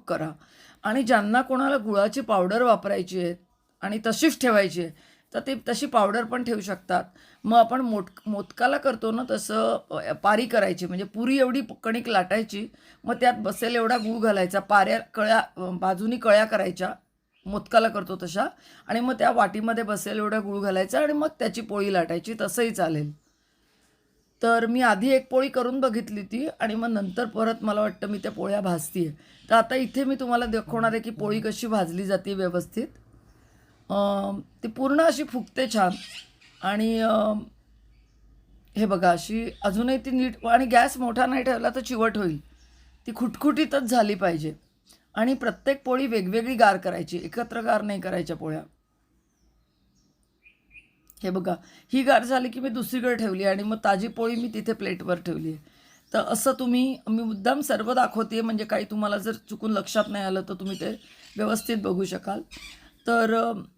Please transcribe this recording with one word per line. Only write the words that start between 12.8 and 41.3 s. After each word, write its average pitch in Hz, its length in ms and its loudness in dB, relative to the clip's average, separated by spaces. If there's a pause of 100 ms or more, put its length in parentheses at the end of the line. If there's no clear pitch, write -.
मग 233 100 -2
त्यात 240 240 4
बसेल 226 380 -2
एवढा 233 200 2
गूळ 220 240 -4
घालायचा, 196 400 2
पाऱ्या, 208 380 4
कळ्या, 220 400 2
अ, 185 320 -4
बाजूनी 190 460 -2
कळ्या 220 280 6
करायच्या, 190 500 -2 (520)
मोदकाला 214 420 2
करतो 190 340 -6
तशा, 180 240 -2 (400)
आणि 226 140 -2
मग 254 140 0
त्या - 160 4
वाटीमध्ये 226 540 0
बसेल 208 320 -4
एवढा 214 240 -2
गूळ 202 200 -4
घालायचा 196 400 0
आणि 302 120 2
मग 302 160 0 (100)
त्याची - 220 -4
पोळी 202 320 -2
लाटायची, 175 480 -2
तसंही 226 300 0
चालेल. 156 420 -2 (1300)
तर 233 240 4
मी 240 140 0
आधी 226 280 4
एक 262 220 2
पोळी 262 180 2
करून 254 320 -2
बघितली 208 420 -2
ती 240 260 -6 (120)
आणि 214 140 -2
मग 233 140 -4
नंतर 208 360 -2
परत 226 380 -2
मला 208 180 0
वाटतं 214 260 -2
मी 208 120 -4
त्या 208 120 -6
पोळ्या 196 300 -2
भाजतीये. 175 520 -2 (380)
तर 226 40 6
आता 226 200 4
इथे 262 300 0
मी 269 100 0
तुम्हाला 240 320 0
दाखवणार 226 460 0
आहे 226 80 -2
की 226 100 -8
पोळी 214 300 -2
कशी 214 260 -4
भाजली 190 380 0
जाते 196 300 -2
व्यवस्थित. 180 520 -4 (1040)
अं, 202 500 -2 (220)
ती 233 60 -6
पूर्ण 269 320 0
अशी 302 240 2
फुगते 254 500 -6
छान 190 160 4 (720)
आणि, 220 380 0
अं, 214 380 2 (1400)
हे 214 100 2
बघा 185 240 4
अशी 220 400 -2 (120)
अजूनही 233 360 2
ती 262 120 -8
नीट, 254 360 -2
आणि 240 200 6
गॅस 247 300 6
मोठा 247 300 2
नाही 254 160 0